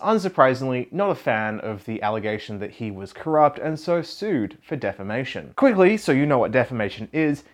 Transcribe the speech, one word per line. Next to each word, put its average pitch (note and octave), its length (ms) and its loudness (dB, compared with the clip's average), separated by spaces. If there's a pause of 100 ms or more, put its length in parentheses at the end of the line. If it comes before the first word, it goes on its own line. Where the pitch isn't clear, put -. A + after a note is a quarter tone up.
unsurprisingly, C3+ 880 2
not F#3+ 180 0
a E3 40 2
fan G#2+ 460 -2
of G#2 240 -8
the A2+ 180 -6
allegation G#2+ 560 -4
that G2+ 140 -8
he A2+ 180 -8
was G2 220 -12
corrupt D3+ 460 2
and D#3 200 -4
so E3+ 220 0
sued D3 640 -4
for - 140 -8
defamation. G2+ 800 -6
Quickly, G#3+ 400 6
so - 140 -2
you C#3+ 160 4
know C#3+ 120 4
what A2 140 2
defamation A2+ 600 -2
is, D3+ 420 0